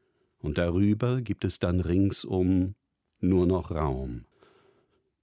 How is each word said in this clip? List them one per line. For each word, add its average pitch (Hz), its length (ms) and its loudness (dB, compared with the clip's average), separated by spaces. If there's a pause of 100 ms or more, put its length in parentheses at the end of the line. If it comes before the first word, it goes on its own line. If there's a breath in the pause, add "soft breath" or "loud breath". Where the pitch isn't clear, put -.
(400)
Und 76 180 -4
darüber 104 640 2
gibt 113 240 -6
es 95 160 -4
dann 90 180 0
ringsum 92 960 0 (460)
nur 90 260 2
noch 87 240 0
Raum. 65 540 -4 (1000 soft breath)